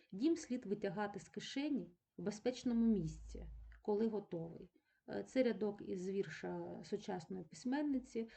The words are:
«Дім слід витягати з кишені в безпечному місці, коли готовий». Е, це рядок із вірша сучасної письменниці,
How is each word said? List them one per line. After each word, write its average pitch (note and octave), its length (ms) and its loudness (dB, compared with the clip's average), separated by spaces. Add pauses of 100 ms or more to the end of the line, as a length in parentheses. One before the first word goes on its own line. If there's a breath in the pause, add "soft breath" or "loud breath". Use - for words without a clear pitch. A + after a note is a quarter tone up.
(120 loud breath)
«Дім C#4+ 240 4
слід B3 300 -4
витягати G3 540 -2
з - 80 -16
кишені C4+ 640 -2 (260)
в F3 60 -8
безпечному A#3 640 2
місці, F3 600 2 (360)
коли G#3+ 240 4
готовий». F3 640 -4 (380 soft breath)
Е, G3+ 140 -4
це B3+ 200 4
рядок G#3 440 2
із F#3+ 220 -2
вірша F3 760 -2
сучасної F#3 600 -4
письменниці, B3+ 920 0